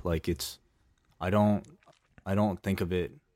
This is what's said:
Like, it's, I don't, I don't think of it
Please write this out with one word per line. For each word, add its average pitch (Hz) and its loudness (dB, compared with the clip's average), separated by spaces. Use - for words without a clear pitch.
Like, 85 -2
it's, - -6
I 92 -2
don't, 104 4
I 98 -2
don't 104 0
think 95 -2
of 90 -2
it 87 -2